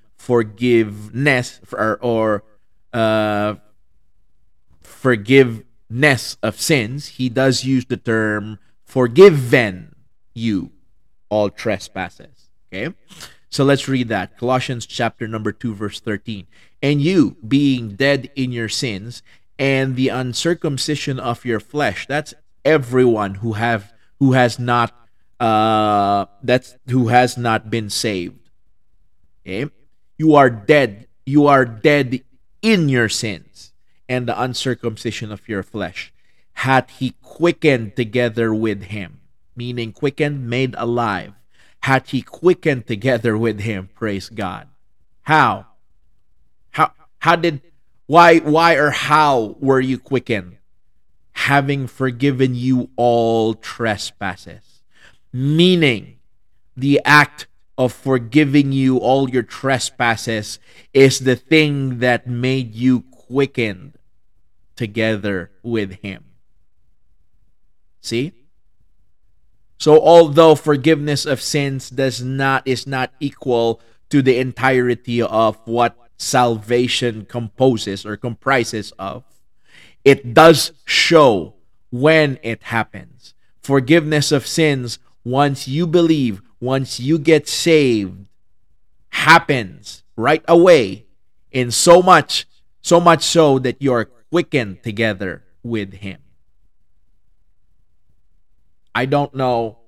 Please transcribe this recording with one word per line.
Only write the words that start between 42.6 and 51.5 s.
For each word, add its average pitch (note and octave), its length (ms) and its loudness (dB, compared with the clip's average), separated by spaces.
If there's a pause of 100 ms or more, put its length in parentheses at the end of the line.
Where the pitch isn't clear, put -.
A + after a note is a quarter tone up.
together A#2 500 -2
with A2 260 -2
him." G2+ 340 -8
Praise G2+ 340 -8
God. G2+ 380 -10 (560)
How? B2 420 2 (1040)
How, - 240 -2 (240)
how E3+ 180 2
did, E3 260 -2 (440)
why, E3+ 320 6
why D#3 380 2
or C#3+ 160 2
how C#3 680 0
were C3 220 2
you C3 160 -2
quickened? G#2+ 600 -6 (920)
"Having C#3 380 0